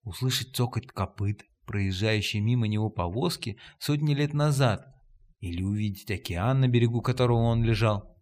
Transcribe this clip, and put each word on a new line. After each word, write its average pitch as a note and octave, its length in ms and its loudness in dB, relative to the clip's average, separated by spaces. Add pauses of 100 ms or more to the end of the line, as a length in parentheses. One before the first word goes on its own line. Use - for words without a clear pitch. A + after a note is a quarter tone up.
Услышать - 520 -4
цокот A#2+ 360 -2
копыт, G2+ 520 -4 (220)
проезжающей G2+ 720 0
мимо A#2 280 2
него G#2+ 220 0
повозки G#2 680 -4 (220)
сотни D3 340 0
лет D3 200 0
назад. C#3 520 2 (540)
Или F2 240 -6
увидеть G#2 460 -4
океан, G2+ 520 -2
на B2+ 60 4
берегу A#2 340 4
которого A#2+ 420 2
он A#2 200 2
лежал. G#2+ 580 0